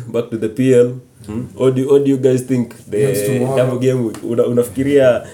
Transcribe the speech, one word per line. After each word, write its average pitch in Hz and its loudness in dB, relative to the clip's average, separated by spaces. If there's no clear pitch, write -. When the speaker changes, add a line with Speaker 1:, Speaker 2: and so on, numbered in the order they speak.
Speaker 1:
back 117 -4
to 117 -8
the 104 -4
P 131 0
L. 123 4
Mm. 117 -8
What 131 2
do, 131 -2
what 143 6
do 139 0
you 135 2
guys 127 2
think 123 -2
the 104 -2
Speaker 2:
Games - 0
tomorrow. 123 -2
Speaker 1:
double 127 0
game 127 0
week? 104 -8
Una-, 117 0
unafikiria 123 2